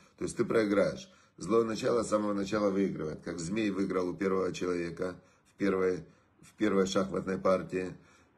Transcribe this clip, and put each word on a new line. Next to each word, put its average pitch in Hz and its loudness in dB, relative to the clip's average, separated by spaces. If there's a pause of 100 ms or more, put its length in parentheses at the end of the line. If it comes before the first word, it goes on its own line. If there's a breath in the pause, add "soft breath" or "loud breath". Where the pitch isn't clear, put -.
(160 loud breath)
то - -6
есть - -4
ты 117 0
проиграешь. 101 2 (240 soft breath)
Злое 110 2
начало 113 0
с 95 -4
самого 107 0
начала 101 0
выигрывает, 85 0
как 85 -8
змей 101 -2
выиграл 92 0
у 87 -4
первого 92 0
человека 87 -4 (280 soft breath)
в - -20
первой, 92 2 (360 soft breath)
в - -20
первой 98 4
шахматной 95 -2
партии. 92 0 (440 loud breath)